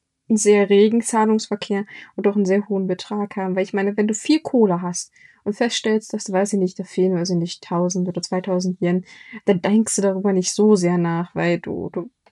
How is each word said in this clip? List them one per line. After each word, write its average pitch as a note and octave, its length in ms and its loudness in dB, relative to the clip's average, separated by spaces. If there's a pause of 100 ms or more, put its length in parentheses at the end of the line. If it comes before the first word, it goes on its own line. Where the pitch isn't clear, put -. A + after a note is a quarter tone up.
(300)
einen A3 80 2
sehr G#3 320 4
regen G#3+ 320 6
Zahlungsverkehr G#3+ 840 -2 (320)
und G3 100 0
auch G3+ 80 0
einen G#3 100 2
sehr G3 220 0
hohen G3 200 -2
Betrag G3+ 500 -6
haben. F#3+ 180 -4
Weil F#3+ 80 0
ich G3+ 80 -10
meine, G3+ 240 -2
wenn G#3 120 0
du A3 60 0
viel D#4 280 0
Kohle G3+ 400 2
hast F3 320 -8 (320)
und G#3 80 -4
feststellst, A3 600 -2
dass G#3+ 120 -8
du, G3 80 -6
weiß G3 180 0
ich G3+ 80 0
nicht, F#3 200 -2
da F#3+ 40 -8
fehlen, F#3 320 0
weiß F3 140 -2
ich F3 80 0
nicht, E3+ 260 -6
tausend F3+ 460 -2
oder F3 120 -6
zweitausend F#3 600 -4
Yen, F3+ 240 0 (400)
dann F#3 160 2
denkst G#3+ 340 2
du G3 60 -2
darüber G3 320 0
nicht F#3 180 0
so G#3+ 240 4
sehr F3 220 2
nach, E3+ 360 -2
weil E3+ 260 0
du, - 340 -8
du, F3+ 160 -8 (220)